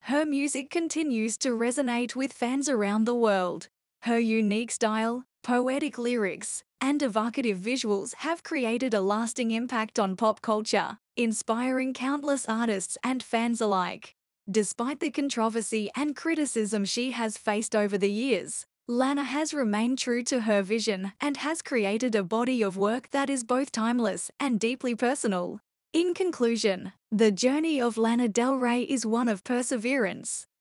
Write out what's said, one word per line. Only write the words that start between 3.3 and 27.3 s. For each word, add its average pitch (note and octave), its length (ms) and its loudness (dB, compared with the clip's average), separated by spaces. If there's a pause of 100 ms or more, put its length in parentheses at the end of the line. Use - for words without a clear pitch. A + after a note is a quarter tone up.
Her A#3 160 2
unique A3 540 2
style, A3+ 520 0 (180)
poetic C4 540 0
lyrics, A#3 680 -2 (180)
and C#4+ 220 2
evocative A3 560 0
visuals G#3+ 580 -2
have E4 260 -4
created B3 500 0
a G#3 80 2
lasting A3+ 520 0
impact A3+ 460 -2
on F#3+ 180 2
pop A3 260 2
culture, G#3+ 560 0 (180)
inspiring B3 760 0
countless C#4 520 -2
artists A3 560 -2
and B3+ 200 -2
fans A#3 380 0
alike. F#3+ 540 0 (360)
Despite A#3 500 0
the D#4+ 100 -2
controversy A3+ 880 -2
and C#4+ 180 -2
criticism A3+ 680 0
she A#3+ 280 -2
has A3+ 260 -4
faced G#3+ 360 -2
over G#3 220 2
the G3+ 140 2
years, G#3+ 560 -2 (220)
Lana C4 360 2
has D4 280 -2
remained A#3+ 460 0
true B3 260 -2
to B3 180 0
her G#3 200 2
vision G3 580 -2
and C#4+ 180 -2
has D#4 220 -2
created A3 540 0
a G#3 80 2
body A#3 400 0
of F#3+ 140 0
work G#3 340 0
that C#4 180 0
is C4+ 140 0
both B3+ 300 0
timeless A3+ 680 0
and B3+ 220 0
deeply A#3+ 340 0
personal. G#3 640 0 (340)
In F4 220 2
conclusion, A#3 760 0 (180)
the A3 220 6